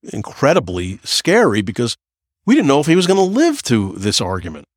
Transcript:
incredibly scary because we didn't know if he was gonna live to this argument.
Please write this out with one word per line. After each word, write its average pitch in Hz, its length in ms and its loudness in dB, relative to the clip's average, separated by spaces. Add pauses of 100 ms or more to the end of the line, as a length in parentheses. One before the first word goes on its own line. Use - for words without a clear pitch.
(120)
incredibly 98 920 -2
scary 160 580 0
because 113 340 -4 (480)
we 240 120 4
didn't 233 100 2
know 139 140 4
if 143 60 -2
he 160 100 4
was 180 100 2
gonna 190 160 4
live 277 420 0
to 101 320 0
this 98 240 -2
argument. 90 460 -8 (100)